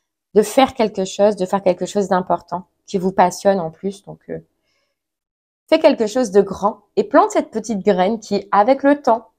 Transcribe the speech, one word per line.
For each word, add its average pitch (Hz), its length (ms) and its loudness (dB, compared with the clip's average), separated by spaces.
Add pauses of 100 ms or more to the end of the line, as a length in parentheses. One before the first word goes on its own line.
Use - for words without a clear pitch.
(340)
de 208 80 4
faire 262 320 0
quelque 202 300 -4
chose, 202 320 0
de 185 100 -4
faire 196 160 -4
quelque 180 240 -2
chose 196 220 -4
d'important, 180 560 -4 (220)
qui 196 120 -4
vous 185 140 -2
passionne 190 480 0
en 165 100 -6
plus. 196 320 -10
Donc, 160 260 -20
euh, 160 100 -10 (1300)
fais 320 100 4
quelque 277 280 2
chose 240 240 -2
de 196 100 4
grand 196 440 -2 (120)
et 440 80 0
plante 403 280 2
cette 302 180 -2
petite 214 340 -6
graine 202 360 0
qui, - 320 -6
avec 240 300 2
le 285 200 2
temps, 233 260 0 (100)